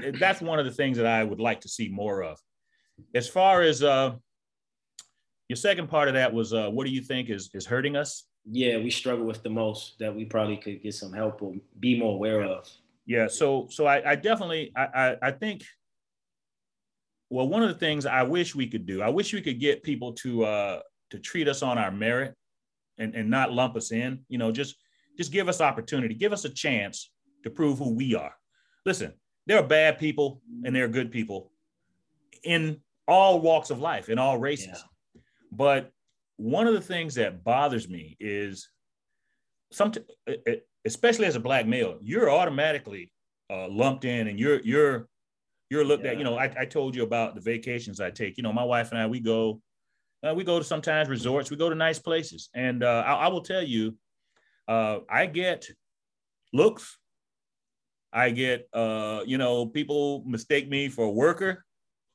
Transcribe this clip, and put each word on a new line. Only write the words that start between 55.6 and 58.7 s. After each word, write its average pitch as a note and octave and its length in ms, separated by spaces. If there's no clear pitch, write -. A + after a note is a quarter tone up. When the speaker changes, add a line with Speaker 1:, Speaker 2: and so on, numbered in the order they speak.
Speaker 1:
looks. G3 460
I B2 160
get, B2 440